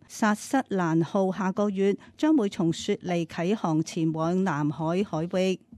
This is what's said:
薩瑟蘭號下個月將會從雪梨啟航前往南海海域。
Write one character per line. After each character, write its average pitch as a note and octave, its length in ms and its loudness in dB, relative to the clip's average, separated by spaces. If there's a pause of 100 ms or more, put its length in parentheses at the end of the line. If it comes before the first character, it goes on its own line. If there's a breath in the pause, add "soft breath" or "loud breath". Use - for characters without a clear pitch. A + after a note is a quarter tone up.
薩 G#3+ 260 0
瑟 - 360 -2
蘭 E3+ 340 2
號 F#3+ 260 0
下 F#3+ 220 -2
個 G#3 160 0
月 G3 260 2 (220 loud breath)
將 D#4 180 4
會 G#3+ 140 4
從 E3 240 0
雪 - 300 -2
梨 F3 240 -2
啟 F3 280 -2
航 E3 300 0
前 D#3+ 260 -2
往 E3 320 0
南 D3+ 280 0
海 E3 340 -2
海 D#3+ 200 -4
域。 F#3 360 0 (180)